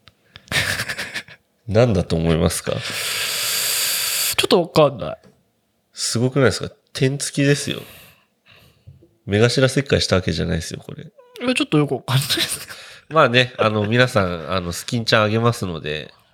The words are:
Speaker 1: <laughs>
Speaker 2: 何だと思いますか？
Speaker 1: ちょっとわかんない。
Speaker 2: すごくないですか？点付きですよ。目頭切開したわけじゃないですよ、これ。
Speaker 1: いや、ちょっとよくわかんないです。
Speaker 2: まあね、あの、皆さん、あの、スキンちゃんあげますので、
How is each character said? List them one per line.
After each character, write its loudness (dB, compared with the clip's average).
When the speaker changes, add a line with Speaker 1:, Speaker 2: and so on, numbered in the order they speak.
Speaker 1:
<laughs> -
Speaker 2:
何 4
だ 2
と -2
思 2
い 2
ま 2
す -6
か？ -4
Speaker 1:
ち -2
ょ -2
っ -6
と 4
わ -2
か 6
ん -12
な -8
い。 -14
Speaker 2:
す -4
ご 2
く 0
な 6
い 6
で 2
す -6
か？ -14
点 0
付 -6
き 0
で 4
す -6
よ。 -6
目 2
頭 4
切 -2
開 2
し -2
た 2
わ 2
け -2
じ -2
ゃ 0
な -2
い 0
で -2
す -10
よ、 -14
こ -16
れ。 -18
Speaker 1:
い -12
や、 0
ち 0
ょ -2
っ -20
と 2
よ 4
く -2
わ -6
か -2
ん 6
な 2
い -6
で -2
す。 -6
Speaker 2:
ま 4
あ 6
ね、 2
あ 4
の、 0
皆 4
さ 2
ん、 -6
あ 0
の、 -6
ス -8
キ -4
ン -6
ち 2
ゃ 6
ん 4
あ 2
げ 0
ま 2
す -6
の -6
で、 -8